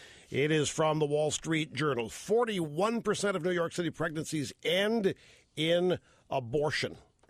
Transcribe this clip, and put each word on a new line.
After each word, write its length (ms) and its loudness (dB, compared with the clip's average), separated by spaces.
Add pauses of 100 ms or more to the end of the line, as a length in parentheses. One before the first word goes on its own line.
(300)
It 200 2
is 200 2
from 280 2
the 80 2
Wall 240 0
Street 440 -4
Journal. 340 0
Forty-one 960 0
percent 340 0
of 80 -2
New 60 2
York 240 0
City 160 0
pregnancies 640 -4 (100)
end 500 2 (400)
in 440 2 (320)
abortion. 640 -2 (340)